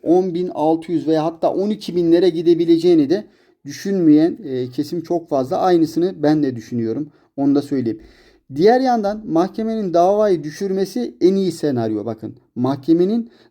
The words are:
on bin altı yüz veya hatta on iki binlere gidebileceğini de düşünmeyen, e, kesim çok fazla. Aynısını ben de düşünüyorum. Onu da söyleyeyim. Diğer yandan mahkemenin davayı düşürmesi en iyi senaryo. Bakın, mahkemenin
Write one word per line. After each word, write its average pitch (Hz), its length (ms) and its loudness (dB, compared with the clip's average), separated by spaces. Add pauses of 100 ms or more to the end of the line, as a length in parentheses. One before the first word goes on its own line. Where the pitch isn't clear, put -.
on 185 300 2
bin 180 200 -4
altı 165 380 -2
yüz 147 160 -2
veya 156 180 0
hatta 165 280 -2
on 196 160 -2
iki 202 260 -6
binlere 175 340 4
gidebileceğini 165 800 4
de 202 180 -2 (380)
düşünmeyen, 160 800 2
e, 127 260 -6
kesim 147 320 -6
çok 170 280 -6
fazla. 135 280 -2
Aynısını 170 680 0
ben 151 200 2
de 131 120 -2
düşünüyorum. 117 560 -6 (260)
Onu 139 180 2
da 143 60 2
söyleyeyim. 120 400 -4 (540)
Diğer 220 260 4
yandan 220 460 -2
mahkemenin 190 640 -2
davayı 185 500 2
düşürmesi 190 800 -6
en 185 140 4
iyi 190 160 0
senaryo. 113 540 -2
Bakın, 110 300 -10 (200)
mahkemenin 170 760 0 (200)